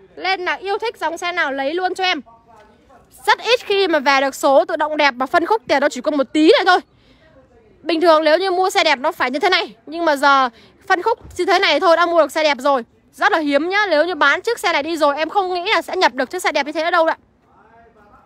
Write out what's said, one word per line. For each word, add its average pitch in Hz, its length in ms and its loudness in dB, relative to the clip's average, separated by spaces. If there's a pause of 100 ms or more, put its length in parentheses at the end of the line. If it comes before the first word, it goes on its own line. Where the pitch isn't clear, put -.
(160)
Nên 359 280 -4
là 311 100 -2
yêu 392 240 -6
thích 453 220 -8
dòng 339 180 -6
xe 349 140 -6
nào 320 200 -4
lấy 277 220 -4
luôn 370 200 -4
cho 370 100 -4
em. 349 160 -2 (1080)
Rất 453 120 2
ít 466 260 0
khi 392 240 0
mà 349 100 2
về 269 220 2
được 269 140 -2
số 294 300 4
tự 359 120 -4
động 302 200 -2
đẹp 285 200 2
và 254 100 -4
phân 339 200 0
khúc 440 220 0
tiền 294 120 2
nó 285 80 0
chỉ 262 120 -6
có - 100 -2
một 285 220 -2
tí 311 200 6
này 494 140 4
thôi. 370 120 4 (1040)
Bình 320 180 -2
thường 320 240 4
nếu 311 140 4
như 381 120 -2
mua 370 200 0
xe 370 140 0
đẹp 294 140 0
nó 285 140 -4
phải 254 180 -4
như 285 80 -6
thế 359 120 0
này. 339 240 -2 (120)
Nhưng 330 180 -8
mà 302 120 2
giờ 269 320 2 (400)
phân 370 140 0
khúc 453 160 -2 (200)
như 359 60 -2
thế 359 140 2
này 330 220 2
thôi 330 160 4
đã 339 100 2
mua 339 160 2
được 277 100 0
xe 311 100 -2
đẹp 285 180 0
rồi. 262 240 0 (300)
Rất 370 180 0
là 330 60 0
hiếm 294 300 -2
nhá. 403 200 0
Nếu 302 160 2
như 349 100 -4
bán 294 260 2
chiếc 453 180 -4
xe 359 140 -2
này 294 100 0
đi 320 140 -6
rồi, 285 200 0
em 320 120 -4
không 370 260 -2
nghĩ 359 160 -4
là 339 120 0
sẽ 320 140 -8
nhập 330 180 2
được 262 160 -6
chiếc 359 120 -10
xe 359 100 -2
đẹp 294 140 -2
như 302 60 -10
thế 311 100 -6
ở 339 80 -2
đâu 339 160 2
ạ. 320 100 -2 (1080)